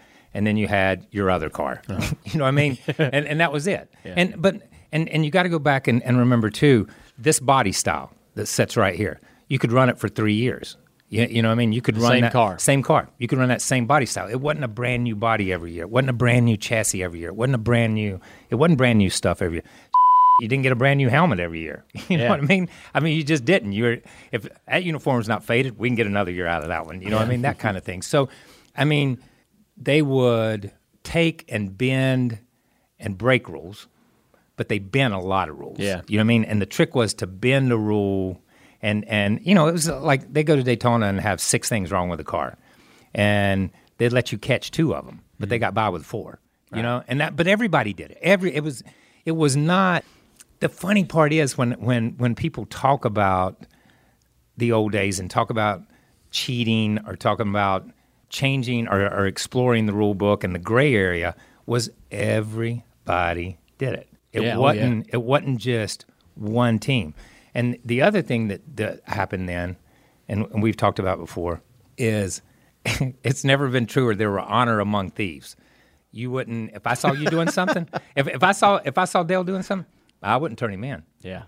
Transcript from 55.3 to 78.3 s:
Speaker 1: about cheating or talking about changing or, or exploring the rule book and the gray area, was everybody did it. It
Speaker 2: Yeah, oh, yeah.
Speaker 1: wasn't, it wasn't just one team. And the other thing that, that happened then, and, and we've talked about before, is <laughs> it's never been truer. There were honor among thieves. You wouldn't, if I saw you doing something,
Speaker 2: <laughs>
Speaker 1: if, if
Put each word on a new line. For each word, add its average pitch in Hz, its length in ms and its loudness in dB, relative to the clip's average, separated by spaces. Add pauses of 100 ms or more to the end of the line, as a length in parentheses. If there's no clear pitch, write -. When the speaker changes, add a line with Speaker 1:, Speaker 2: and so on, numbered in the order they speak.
Speaker 1:
about 107 320 -2 (480)
cheating 110 800 -2
or 98 80 -10
talking 107 340 0
about 98 400 0 (400)
changing 127 580 -2
or, 98 140 2 (100)
or 98 140 0
exploring 117 600 0
the 101 60 0
rule 104 200 2
book 101 300 0
and 90 100 -2
the 90 60 -4
gray 120 340 2
area, 87 420 0 (300)
was 120 240 -2 (640)
everybody 90 1000 -4 (200)
did 131 160 -4
it. - 140 -10 (260)
It 107 100 -4
Speaker 2:
Yeah, 113 60 -2
oh, - 20 -2
yeah. 101 60 -2
Speaker 1:
wasn't, 123 540 2
it 117 120 -2
wasn't 131 360 0
just 113 460 -4 (300)
one 113 440 0
team. 101 340 -2 (400)
And 120 300 -2
the 120 180 -2
other 202 200 2
thing 113 260 -2
that, 98 140 -6 (160)
that 101 280 -4
happened 95 440 -4
then, 87 260 -4 (540)
and, 104 220 -2
and 104 120 -2
we've 110 140 0
talked 101 220 0
about 92 200 -2
before, 85 420 -8 (360)
is 107 440 -2 (440)
<laughs> - 0 - (380)
it's - 200 -2
never 139 240 2
been 123 180 0
truer. 120 300 0
There 107 160 0
were 98 80 -2
honor 113 400 0
among 101 320 -2
thieves. 82 440 -8 (560)
You 123 200 -10
wouldn't, 117 420 -8
if 104 140 -8
I 120 60 2
saw 139 180 0
you 147 160 -2
doing 165 220 2
something, 185 380 -2 (140)
Speaker 2:
<laughs> - 140 -18
Speaker 1:
if, 139 120 0
if 147 160 -4